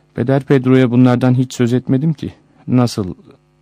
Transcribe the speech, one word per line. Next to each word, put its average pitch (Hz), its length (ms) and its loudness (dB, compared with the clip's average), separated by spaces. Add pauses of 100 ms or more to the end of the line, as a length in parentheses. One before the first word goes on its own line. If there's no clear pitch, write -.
(140)
Peder 135 300 -2
Pedro'ya 131 460 2
bunlardan 123 440 2
hiç 127 200 -4
söz 120 180 -2
etmedim 135 400 -2
ki. - 200 -10 (340)
Nasıl? 117 480 -2 (480)